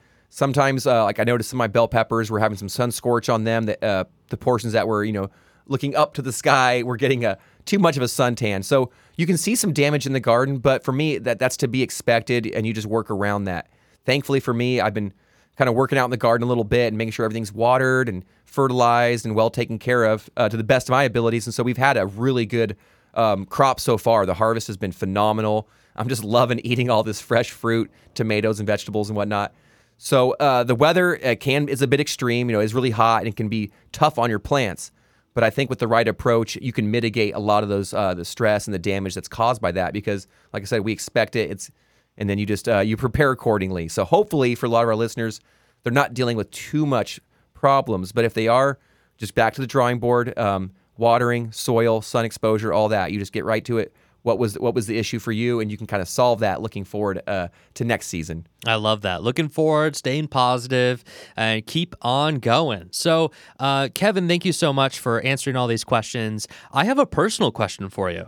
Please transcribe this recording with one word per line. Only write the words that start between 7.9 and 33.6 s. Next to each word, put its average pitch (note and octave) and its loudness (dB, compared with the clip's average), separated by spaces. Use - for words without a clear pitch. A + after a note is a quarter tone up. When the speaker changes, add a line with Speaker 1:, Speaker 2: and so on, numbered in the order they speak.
Speaker 1:
of B2 0
a - 0
suntan. A2+ 0
So C3 2
you E3 0
can F3 2
see G#3 0
some E3 0
damage C#3+ 2
in C3+ -2
the C3 2
garden, B2+ 2
but C3 2
for C3+ -4
me, C#3+ 0
that, A2+ -2
that's - 0
to C#3 -2
be C3 0
expected, A#2 0
and A2 -2
you A2+ -2
just G#2+ -6
work A2 -2
around G2+ -2
that. F2+ -6
Thankfully C3+ 0
for B2+ -4
me, B2 0
I've G2+ 0
been G#2 -6
kinda B2+ 2
working C3 2
out B2+ 2
in B2 -2
the B2 -4
garden A#2 2
a - -2
little A#2+ 0
bit A#2+ 2
and G#2+ -6
making A2+ -4
sure A#2 -2
everything's A2 -4
watered B2+ 2
and F#2 -8
fertilized A#2+ 2
and A2 -4
well A2+ 2
taken A2+ -4
care B2 2
of, A2 0
uh, A2+ 2
to A2+ -4
the A2 -2
best B2 2
of - 2
my C3+ 4
abilities. A#2 0
And A2+ -8
so B2 -2
we've A#2+ 0
had C3 4
a F#2+ 2
really A#2 0
good, A2 0
um, G2+ 2
crop C3+ 2
so A#2 2
far. A2 4
The F#2 0
harvest A2 0
has G2+ -8
been G2 -4
phenomenal. G#2+ 0
I'm A#2 -4
just A2 -6
loving A#2 2
eating B2 -2
all A2 4
this G#2+ -6
fresh A#2+ 0
fruit, A2+ -2
tomatoes A2 0
and G2+ -4
vegetables G#2 -2
and G#2+ -4
whatnot. G2+ -4
So, B2+ 2
uh, C3 4
the B2 2
weather, E3+ 4
uh, A#2+ 2
can, C#3+ 0
is C3 -2
a C3+ 2
bit C#3 2
extreme, A#2+ -2
you A2+ 0
know, G#2 4
is G#2+ 0
really B2+ 0
hot A2+ 4
and A2 -4
it G2+ -8
can A2 -4
be G#2+ -4